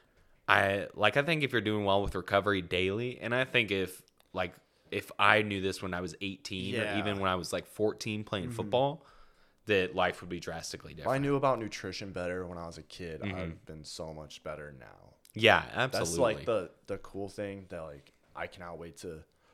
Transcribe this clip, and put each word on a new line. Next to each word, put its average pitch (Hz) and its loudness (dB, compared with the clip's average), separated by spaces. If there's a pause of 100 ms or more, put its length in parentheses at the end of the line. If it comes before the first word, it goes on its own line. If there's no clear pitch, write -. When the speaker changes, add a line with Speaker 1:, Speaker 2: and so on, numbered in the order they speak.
(480)
Speaker 1:
I, 98 6
like, 104 4
I 143 6
think 156 0
if 127 0
you're 117 4
doing 104 2
well 98 6
with 92 -2
recovery 98 2
daily, 95 -2
and 113 -4
I 127 2
think 117 2
if, 95 0 (340)
like, 90 -4 (380)
if 101 -6
I 104 6
knew 101 -2
this 92 -2
when 92 -4
I 90 -2
was 87 -6
eighteen 98 -6
or 110 0
Speaker 2:
Yeah. 104 -2
Speaker 1:
even 101 -2
when 95 2
I 92 2
was, 85 -4
like, 87 -2
fourteen 107 -2
playing 95 -4
Speaker 2:
Mm-hmm. 117 -6
Speaker 1:
football, 127 0 (640)
that 92 2
life 92 2
would 90 -12
be 87 -6
drastically - -10
Speaker 2:
If 80 -14
I - -14
Speaker 1:
different. 135 0
Speaker 2:
knew 143 2
about 131 2
nutrition 101 -8
better 90 -4
when 87 -10
I 85 -8
was 82 -12
a 78 -14
kid, 82 -10
Speaker 1:
Mm-hmm. 98 -4
Speaker 2:
I've 85 -8
been 78 -14
so 80 -10
much 76 -16
better 76 -10
now. 50 -20 (180)
Speaker 1:
Yeah, 104 8 (100)
absolutely. 110 0
Speaker 2:
That's, - 2
like, 113 2
the, 101 0 (160)
the 98 -6
cool 98 -10
thing 98 -8
that, 87 -10
like, 73 -16 (220)
I 87 -8
cannot 87 -12
wait 82 -14
to, 80 -12 (300)